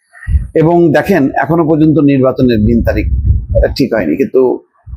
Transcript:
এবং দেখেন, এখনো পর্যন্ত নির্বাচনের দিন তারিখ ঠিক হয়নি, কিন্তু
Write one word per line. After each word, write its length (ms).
এবং 380
দেখেন, 420
এখনো 340
পর্যন্ত 300
নির্বাচনের 680
দিন 180
তারিখ 240
ঠিক 180
হয়নি, 220
কিন্তু 440